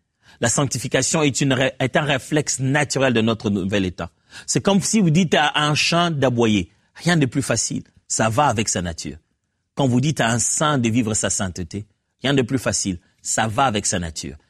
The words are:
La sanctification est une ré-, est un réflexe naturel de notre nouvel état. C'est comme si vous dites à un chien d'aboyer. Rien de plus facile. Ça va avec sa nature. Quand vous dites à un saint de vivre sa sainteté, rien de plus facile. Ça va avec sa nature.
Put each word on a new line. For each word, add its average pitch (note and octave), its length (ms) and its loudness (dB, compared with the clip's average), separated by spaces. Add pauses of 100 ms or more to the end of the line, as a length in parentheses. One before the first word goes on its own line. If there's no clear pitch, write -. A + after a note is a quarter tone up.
(420)
La A#2 80 4
sanctification C3+ 720 -2
est C#3+ 200 0
une C3+ 120 2
ré-, B2+ 260 0
est C3 160 0
un D#3+ 80 2
réflexe C#3+ 560 -2
naturel C3+ 540 0
de A2+ 80 2
notre A2 280 0
nouvel G2 360 0
état. E2+ 260 -6 (340)
C'est - 160 -2
comme G3 200 2
si A3 180 0
vous F3 100 4
dites D#3+ 240 2
à D3+ 220 2
un D3+ 200 2
chien E3+ 360 0
d'aboyer. A#2 600 2 (240)
Rien F3 220 0
de C#3+ 80 4
plus C3 160 -2
facile. A2 420 -4 (240)
Ça A2 220 0
va C#3+ 180 2
avec A2 220 0
sa G2 120 -2
nature. D#2+ 360 -8 (580)
Quand C#3+ 120 2
vous B2 140 4
dites C#3+ 200 0
à A2+ 80 2
un A#2+ 100 2
saint D3+ 380 0
de A#2 120 2
vivre A2 240 0
sa G#2 160 -2
sainteté, F#2+ 560 -6 (360)
rien C3+ 120 0
de C3+ 80 2
plus B2+ 180 0
facile. G2 400 -4 (220)
Ça - 260 -2
va B2 180 0
avec G#2+ 200 -2
sa F#2+ 140 -2
nature. D#2 360 -10 (140)